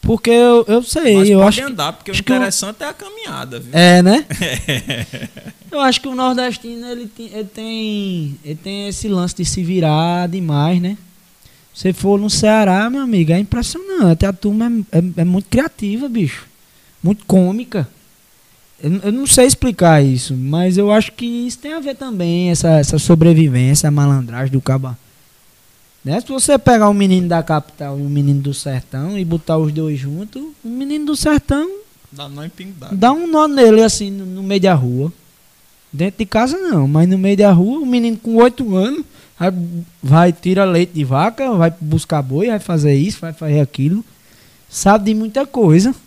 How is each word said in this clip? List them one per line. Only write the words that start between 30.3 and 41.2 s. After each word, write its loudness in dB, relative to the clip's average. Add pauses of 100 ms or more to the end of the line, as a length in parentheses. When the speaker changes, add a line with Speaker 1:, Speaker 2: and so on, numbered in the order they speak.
Speaker 1:
o -12
menino -6
do -4
sertão -2 (420)
Speaker 2:
Dá -18
nó -16
em -12
pingo -18
d'água. -10
Speaker 1:
dá 4
um -2
nó 2
nele, 6
assim, -2
no, -10
no -10
meio -2
da 4
rua. -2 (760)
Dentro -6
de -2
casa, -2
não, 0
mas 2
no 2
meio 2
da 6
rua, 2
o -4
menino 0
com -4
oito 2
anos -2 (340)
vai, 0 (500)
vai, 4
tira 0
leite 0
de -4
vaca, -2